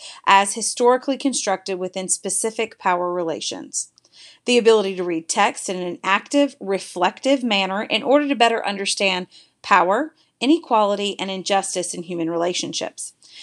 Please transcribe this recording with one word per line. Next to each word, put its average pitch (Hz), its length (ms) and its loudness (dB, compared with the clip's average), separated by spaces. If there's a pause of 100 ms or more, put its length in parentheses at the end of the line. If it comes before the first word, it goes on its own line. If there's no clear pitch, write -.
(260)
as 196 280 4
historically 254 640 0
constructed 202 600 -2
within 185 300 -8
specific 220 720 -4
power 180 320 0
relations. 165 800 -6 (540)
The 247 120 4
ability 214 380 4
to 180 80 -4
read 165 240 -4
text - 400 0
in 190 80 -4
an 175 260 -6
active, 214 600 0
reflective 196 800 -2
manner 196 400 0
in - 200 -4
order 285 260 2
to 277 60 2
better 233 300 2
understand 190 640 -2 (340)
power, 202 520 2 (260)
inequality, 214 800 2
and 190 100 -4
injustice 190 640 -2
in 175 100 -8
human 165 260 -4
relationships. - 840 -4 (280)